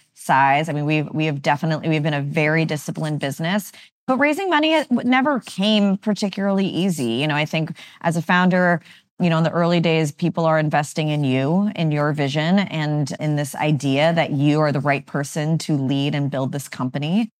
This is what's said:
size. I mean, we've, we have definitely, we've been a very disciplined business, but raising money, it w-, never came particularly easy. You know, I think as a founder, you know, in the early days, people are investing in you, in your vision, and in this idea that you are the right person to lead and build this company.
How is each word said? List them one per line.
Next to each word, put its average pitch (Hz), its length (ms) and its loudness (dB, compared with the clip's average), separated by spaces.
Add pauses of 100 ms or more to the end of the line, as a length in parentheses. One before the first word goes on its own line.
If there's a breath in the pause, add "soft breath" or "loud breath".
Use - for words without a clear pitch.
(140 soft breath)
size. 143 560 2
I 147 40 -2
mean, 147 120 -2
we've, 151 260 0
we 156 140 -2
have 143 160 -4
definitely, 156 480 0
we've 156 140 0
been 151 100 0
a 143 80 -2
very 156 420 0
disciplined 156 560 -4
business, 165 520 -4 (360 loud breath)
but 262 100 0
raising 302 320 0
money, 311 240 2
it 311 160 2
w-, 240 180 0
never 262 340 2
came 202 560 2
particularly 196 680 -2
easy. 151 460 -2
You 139 140 0
know, 147 80 0
I 151 100 0
think 160 300 -4 (260 loud breath)
as 165 160 0
a 165 40 -2
founder, 180 600 4 (380 loud breath)
you 180 100 2
know, 160 100 2
in 165 40 2
the 160 80 2
early 170 280 2
days, 160 320 2
people 170 340 -2
are 156 140 4
investing 151 500 0
in 151 140 0
you, 143 520 0
in 160 160 0
your 147 220 0
vision, 151 460 0
and 151 600 -2
in 151 160 -2
this 143 200 -4
idea 147 580 0
that 165 180 0
you 147 280 2
are 151 120 2
the 139 80 0
right 143 260 -2
person 151 540 -2
to 156 160 -2
lead 139 380 0
and 143 160 -2
build 135 220 -4
this 139 160 -8
company. 147 640 -2 (100)